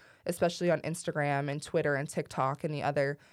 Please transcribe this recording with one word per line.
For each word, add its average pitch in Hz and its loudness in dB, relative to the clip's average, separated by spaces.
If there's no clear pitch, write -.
especially 175 2
on 156 2
Instagram 143 0
and 143 -4
Twitter 147 0
and 139 -2
TikTok 143 -2
and 156 -4
the 143 -2
other 143 2